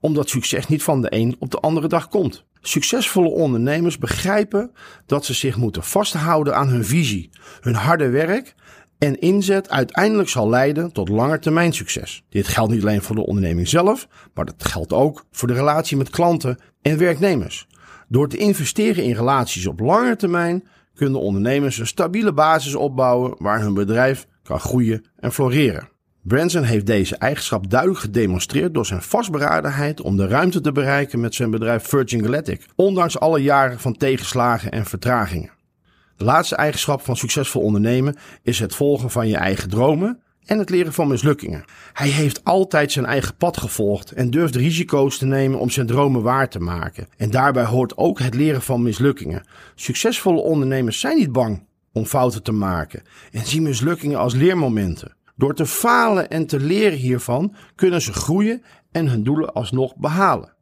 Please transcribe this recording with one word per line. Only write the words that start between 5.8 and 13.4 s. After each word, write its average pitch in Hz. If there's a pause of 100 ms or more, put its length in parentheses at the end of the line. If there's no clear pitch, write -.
vasthouden 156
aan 135
hun 123
visie, 107 (300)
hun 120
harde 143
werk 160 (440)
en 143
inzet 196
uiteindelijk 196
zal 107
leiden 147
tot 95
langetermijnsucces. 151
Dit 95
geldt 113
niet 110
alleen 104
voor 107
de 110
onderneming 87